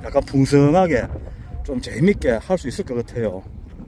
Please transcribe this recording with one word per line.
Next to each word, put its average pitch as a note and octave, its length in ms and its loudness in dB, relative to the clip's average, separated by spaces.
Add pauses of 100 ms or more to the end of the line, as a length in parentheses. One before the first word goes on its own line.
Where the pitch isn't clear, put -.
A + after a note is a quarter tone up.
약간 - 220 2
풍성하게 C#3+ 800 4 (580)
좀 B2+ 180 -6
재밌게 A#2+ 640 2
할 F#3 160 0
수 - 80 -6
있을 B2+ 180 -6
것 B2 120 -6
같아요. A2+ 440 -4 (480)